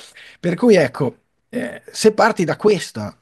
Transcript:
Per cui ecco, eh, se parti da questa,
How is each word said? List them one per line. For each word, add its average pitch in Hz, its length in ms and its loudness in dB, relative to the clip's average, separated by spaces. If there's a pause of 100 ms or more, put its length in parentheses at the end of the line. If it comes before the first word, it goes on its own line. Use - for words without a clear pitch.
(400)
Per 175 160 -4
cui 240 200 4
ecco, 131 420 -2 (300)
eh, - 420 -10
se 214 220 2
parti 208 320 0
da 147 120 -4
questa, 147 640 -2